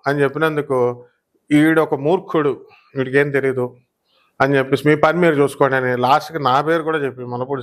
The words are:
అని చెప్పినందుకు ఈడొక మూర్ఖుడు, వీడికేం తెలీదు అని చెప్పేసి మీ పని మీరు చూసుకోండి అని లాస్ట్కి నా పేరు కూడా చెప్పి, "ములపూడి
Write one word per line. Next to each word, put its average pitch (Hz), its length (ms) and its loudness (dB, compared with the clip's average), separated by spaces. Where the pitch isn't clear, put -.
అని 143 160 0
చెప్పినందుకు 147 560 -2
ఈడొక 156 460 2
మూర్ఖుడు, 160 460 -2
వీడికేం 139 420 0
తెలీదు 123 280 -2
అని 139 180 2
చెప్పేసి 135 320 0
మీ 151 60 6
పని 156 200 2
మీరు 160 160 4
చూసుకోండి 135 400 0
అని 127 100 -2
లాస్ట్కి 147 320 0
నా 131 40 2
పేరు 165 200 0
కూడా 156 160 -2
చెప్పి, 123 160 -8
"ములపూడి 127 300 -6